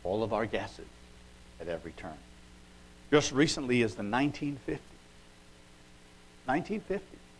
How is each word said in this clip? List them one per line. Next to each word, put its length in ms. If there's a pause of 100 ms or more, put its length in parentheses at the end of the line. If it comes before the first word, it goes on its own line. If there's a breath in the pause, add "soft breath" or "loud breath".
All 180
of 100
our 140
guesses 400 (720)
at 80
every 260
turn. 240 (920)
Just 220
recently 500
is 140
the 80
nineteen 600
fifty. 200 (1600)
Nineteen 340
fifty. 360 (220)